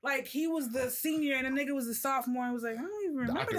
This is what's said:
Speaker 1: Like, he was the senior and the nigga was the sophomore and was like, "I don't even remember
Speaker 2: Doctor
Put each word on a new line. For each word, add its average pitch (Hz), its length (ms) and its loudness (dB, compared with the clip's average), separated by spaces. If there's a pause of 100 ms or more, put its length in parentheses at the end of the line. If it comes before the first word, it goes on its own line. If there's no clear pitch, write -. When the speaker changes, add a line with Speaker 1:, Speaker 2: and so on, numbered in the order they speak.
Speaker 1:
Like, 269 240 0
he 311 220 0
was 311 220 0
the 254 200 0
senior 302 460 2
and 262 100 0
the 262 40 0 (120)
nigga 277 100 0
was 262 140 0
the 233 80 -2
sophomore 247 500 0
and 247 80 0
was 233 120 -2
like, 226 120 -2
"I 240 60 -6
don't 415 220 -4
even 311 140 0
remember 247 220 0
Speaker 2:
Doctor - 180 0